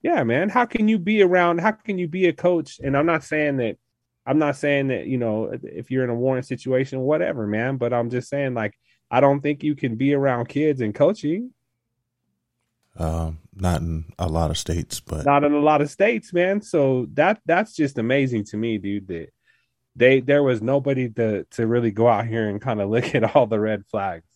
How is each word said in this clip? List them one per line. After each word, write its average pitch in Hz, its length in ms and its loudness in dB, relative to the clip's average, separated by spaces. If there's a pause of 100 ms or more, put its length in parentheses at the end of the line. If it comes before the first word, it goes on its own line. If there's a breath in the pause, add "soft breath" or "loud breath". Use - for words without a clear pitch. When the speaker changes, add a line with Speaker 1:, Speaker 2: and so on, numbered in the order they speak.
Speaker 1:
Yeah, 302 220 0
man. 135 240 0
How 247 160 2
can 220 240 0
you 220 100 2
be 208 240 2
around, 175 380 4
how 208 120 2
can 202 260 -6
you 180 100 -4
be 180 180 0
a 165 60 4
coach? 170 500 -2
And 139 140 0
I'm 147 100 2
not 160 180 0
saying 151 340 0
that, 113 180 -2 (480)
I'm 139 140 2
not 147 180 2
saying 143 320 0
that, 117 200 -2
you 131 100 -2
know, 110 320 -2 (140)
if - 260 -12
you're 131 140 0
in 120 60 -4
a 117 40 -2
warrant 127 320 -2
situation, 131 540 -4
whatever, 147 460 -2
man, 117 300 -2
but 120 160 -2
I'm 120 160 -2
just 123 200 -6
saying, 139 260 -4
like, 110 240 -6 (320)
I 127 100 4
don't 139 200 6
think 147 240 -4
you 151 100 0
can 131 220 -4
be 139 180 2
around 131 340 0
kids 147 320 0
and 107 140 -2
coaching. 185 560 0 (1500)
Speaker 2:
Um, 80 420 -2 (180)
not 90 240 0
in 80 240 -4 (140)
a 90 100 -2
lot 80 220 0
of 90 80 -4
states, - 420 -6
but 151 240 -8
Speaker 1:
Not 143 200 4
in 147 80 2
a 147 80 0
lot 151 200 4
of 147 100 -2
states, 220 420 -2
man. 185 280 0
So 135 540 0
that, 180 320 2
that's 180 280 0
just 139 240 -2
amazing 120 480 0
to - 100 -10
me, 110 220 -2
dude, 98 300 -6
that 82 200 -10 (680)
they, 131 240 6
there 143 220 2
was 127 180 2
nobody 131 500 -2
to, 107 420 -2
to 117 140 -2
really 117 240 2
go 104 180 2
out 113 180 2
here 113 220 -2
and 101 140 -6
kinda 110 240 -2
<laughs> - 0 -
look 117 280 -2
at 110 200 2
all 127 120 6
the 107 140 -2
red 107 260 -4
flags. 95 500 -6